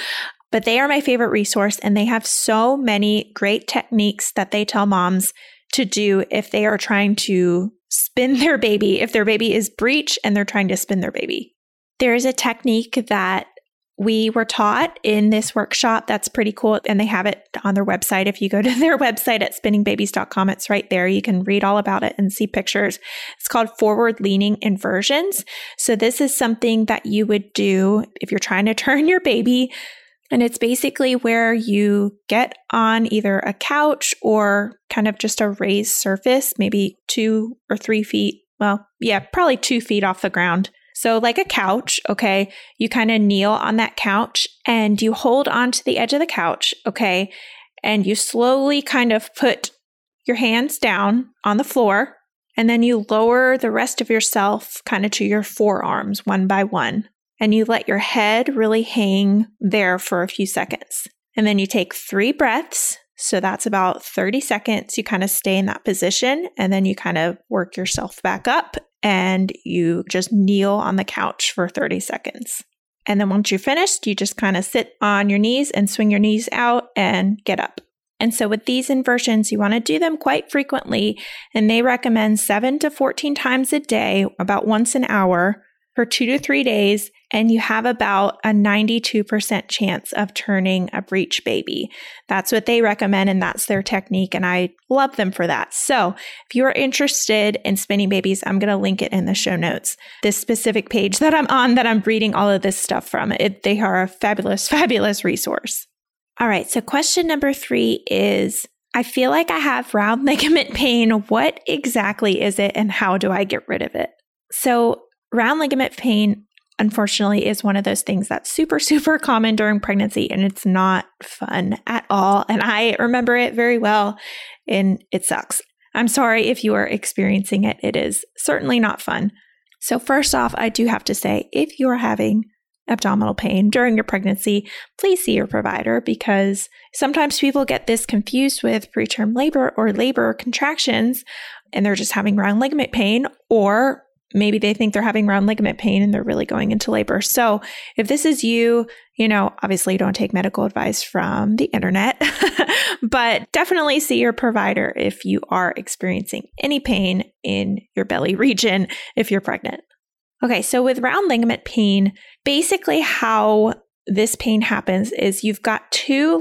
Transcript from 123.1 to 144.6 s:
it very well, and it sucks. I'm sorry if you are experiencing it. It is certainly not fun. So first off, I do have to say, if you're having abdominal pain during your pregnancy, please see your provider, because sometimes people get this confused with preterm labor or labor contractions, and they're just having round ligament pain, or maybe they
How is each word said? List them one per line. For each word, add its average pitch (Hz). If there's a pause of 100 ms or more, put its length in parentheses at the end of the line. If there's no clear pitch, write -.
it 240
very 240
well, 208 (500)
and 196
it 185
sucks. - (320)
I'm 233
sorry 226
if -
you 214
are 202
experiencing 196
it. 214
It -
is - (140)
certainly 254
not 214
fun. - (500)
So 240
first 269
off, 240
I 226
do 226
have 226
to 202
say, 202
if 302
you're 254
having 220 (420)
abdominal 208
pain 202
during 240
your 214
pregnancy, 202 (300)
please 370
see -
your -
provider, 214
because 202 (240)
sometimes 294
people 277
get -
this 226
confused 254
with 226
preterm 220
labor 269
or 220
labor 226
contractions, 247 (480)
and 202
they're 202
just -
having 208
round 202
ligament 277
pain, 226 (240)
or 226 (300)
maybe 208
they 208